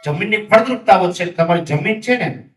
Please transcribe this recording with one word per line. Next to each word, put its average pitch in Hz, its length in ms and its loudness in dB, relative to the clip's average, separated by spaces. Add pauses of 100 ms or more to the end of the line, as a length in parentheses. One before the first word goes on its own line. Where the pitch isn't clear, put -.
જમીનની 180 420 -4
ફળદ્રુપતા 226 540 4
વધશે, 180 260 -2 (120)
તમારી 170 280 0
જમીન 185 340 -2
છે 247 160 0
ને 185 120 -2 (280)